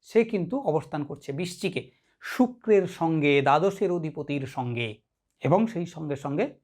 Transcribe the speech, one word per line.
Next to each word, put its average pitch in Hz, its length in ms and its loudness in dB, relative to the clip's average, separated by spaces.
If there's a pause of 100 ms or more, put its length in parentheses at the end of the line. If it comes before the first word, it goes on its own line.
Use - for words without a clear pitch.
সে - 220 2
কিন্তু 220 360 -4
অবস্থান 156 440 -4
করছে 147 280 -12
বৃশ্চিকে, 175 600 -6 (300)
শুক্রের 220 640 2
সঙ্গে, 151 540 2
দ্বাদশের 180 500 2
অধিপতির 147 540 -4
সঙ্গে 120 560 -6 (380)
এবং 190 280 4
সেই 175 180 -6
সঙ্গে 156 300 -8
সঙ্গে 143 300 -2 (180)